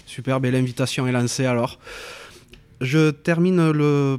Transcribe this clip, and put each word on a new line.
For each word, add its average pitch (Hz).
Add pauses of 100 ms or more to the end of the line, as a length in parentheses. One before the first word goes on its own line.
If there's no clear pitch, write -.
Super, 131
ben, 127
l'invitation 127
est 127
lancée 123
alors. 123 (1000)
Je 151
termine 170
le 143